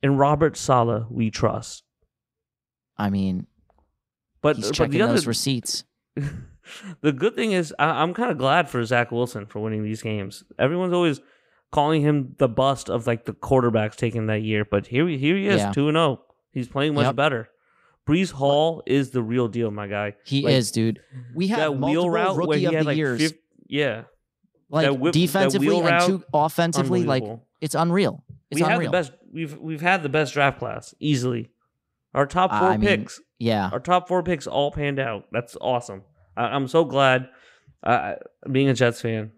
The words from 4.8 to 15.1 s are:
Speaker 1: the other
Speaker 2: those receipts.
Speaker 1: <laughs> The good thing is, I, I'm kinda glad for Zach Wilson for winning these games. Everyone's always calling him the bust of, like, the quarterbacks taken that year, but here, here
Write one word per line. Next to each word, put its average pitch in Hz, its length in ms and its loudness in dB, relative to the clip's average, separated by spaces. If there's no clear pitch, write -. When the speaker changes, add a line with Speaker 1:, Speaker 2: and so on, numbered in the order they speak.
Speaker 1:
the 160 100 2
other 226 120 2
Speaker 2:
those 170 120 2
receipts. 120 580 -4
Speaker 1:
<laughs> 143 80 -4
The 147 80 2
good 156 240 -2
thing 220 160 -2
is, 175 300 -2
I, 147 60 4
I'm 170 120 0
kinda 226 220 -2
glad 135 340 2
for 120 140 -2
Zach 120 260 0
Wilson 117 360 -4
for 104 120 -12
winning 107 240 -4
these 107 200 -6
games. 104 420 -8
Everyone's 175 360 -2
always 170 280 2
calling 151 280 2
him 147 380 0
the 131 100 2
bust 131 400 0
of, 113 200 -2
like, 117 160 -2
the 110 80 -8
quarterbacks 113 640 0
taken 113 300 -2
that 107 160 -2
year, 107 220 0
but 101 220 -2
here, 147 220 0
here 151 280 0